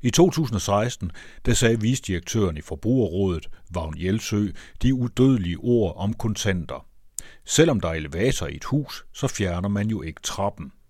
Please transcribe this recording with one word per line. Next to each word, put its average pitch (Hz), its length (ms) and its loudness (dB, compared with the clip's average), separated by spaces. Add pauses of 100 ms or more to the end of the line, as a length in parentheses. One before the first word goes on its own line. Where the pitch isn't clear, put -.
I 123 100 2
to 170 200 6
tusind 135 240 0
og 98 60 0
seksten, 104 500 0 (360)
der 120 80 4
sagde 113 260 4
vicedirektøren 104 760 0
i 76 40 -10
Forbrugerrådet, 92 880 0 (220)
Vagn 80 280 -6
Jelsø, 104 520 -2 (320)
de 131 120 6
udødelige 120 640 2
ord 113 380 2
om 104 180 -2
kontanter. 92 720 -4 (580)
"Selvom 147 360 4
der 85 80 -2
er 82 60 -2
elevator 80 520 -2
i 71 100 -8
et - 80 -14
hus, - 480 -4
så - 160 -4
fjerner 92 400 -2
man 101 200 0
jo 110 140 -2
ikke 80 200 -10
trappen. - 500 -6 (180)